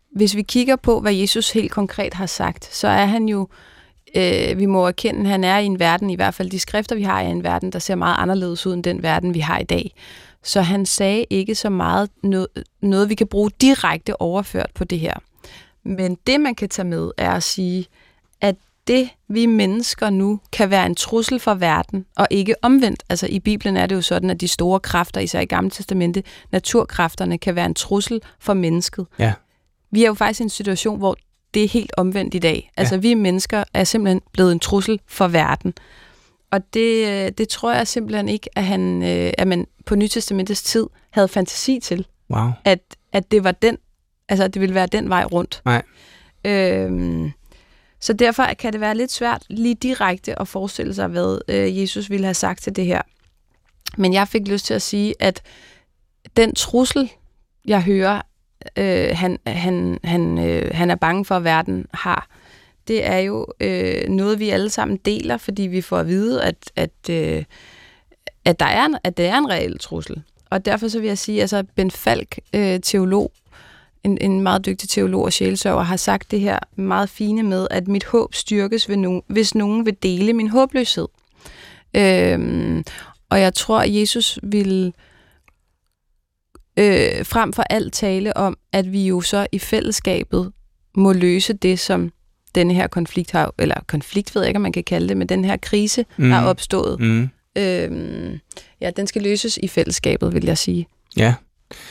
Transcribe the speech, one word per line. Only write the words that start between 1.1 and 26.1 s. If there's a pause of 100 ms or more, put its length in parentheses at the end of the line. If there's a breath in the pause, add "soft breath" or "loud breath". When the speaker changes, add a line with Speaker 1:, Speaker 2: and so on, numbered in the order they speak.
Speaker 1:
Jesus
helt
konkret
har
sagt,
så
er
han
jo, (680 soft breath)
øh,
vi
må
erkende,
han
er
i
en
verden,
i
hvert
fald
de
skrifter,
vi
har,
er
en
verden,
der
ser
meget
anderledes
ud
end
den
verden,
vi
har
i
dag. (480 loud breath)
Så
han
sagde
ikke
så
meget (160)
no-, (200)
noget,
vi
kan
bruge (100)
direkte
overført
på
det
her. (720 loud breath)
Men (100)
det,
man
kan
tage
med,
er
at
sige, (560 soft breath)
at (320)
det, (180)
vi
mennesker
nu, (120)
kan
være
en
trussel
for
verden, (120)
og
ikke
omvendt.
Altså,
i
Bibelen
er
det
jo
sådan,
at
de
store
kræfter,
især
i
Gamle
Testamente, (280 loud breath)